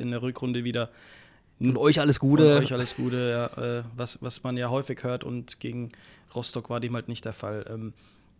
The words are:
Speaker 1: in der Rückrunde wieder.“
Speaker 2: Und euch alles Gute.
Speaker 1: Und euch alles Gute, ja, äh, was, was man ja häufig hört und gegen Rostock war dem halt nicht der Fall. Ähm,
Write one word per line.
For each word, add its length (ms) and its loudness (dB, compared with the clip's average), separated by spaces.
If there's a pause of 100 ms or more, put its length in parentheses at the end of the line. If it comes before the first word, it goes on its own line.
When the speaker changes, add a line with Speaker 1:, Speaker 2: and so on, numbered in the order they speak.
Speaker 1:
in 80 -4
der 140 -4
Rückrunde 400 -2
wieder.“ 260 -2 (680)
Speaker 2:
Und 180 4
euch 220 6
alles 180 4
Gute. 380 8
Speaker 1:
Und 80 6
euch 100 -2
alles 220 -4
Gute, 600 -2
ja, 240 -4
äh, 40 -8 (120)
was, 280 -6
was 180 -8
man 160 -6
ja 140 -4
häufig 320 -4
hört 200 -4
und 360 -10
gegen 300 -8 (440)
Rostock 380 -6
war 80 -4
dem 160 -4
halt 120 -6
nicht 160 -8
der 100 -8
Fall. 360 -8
Ähm, 240 -10 (460)